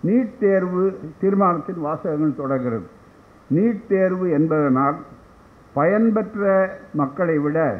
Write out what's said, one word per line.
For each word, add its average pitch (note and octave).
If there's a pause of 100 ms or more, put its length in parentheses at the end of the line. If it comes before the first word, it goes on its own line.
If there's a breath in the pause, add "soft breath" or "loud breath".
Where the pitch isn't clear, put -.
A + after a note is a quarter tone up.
நீட் A3
தேர்வு F#3 (340)
தீர்மானத்தின் F#3+
வாசகங்கள் D3+
தொடர்கிறது. B2 (640)
நீட் G3+
தேர்வு F#3
என்பதனால் D3 (760)
பயன்பெற்ற G#3 (500)
மக்களை D#3
விட D3 (220)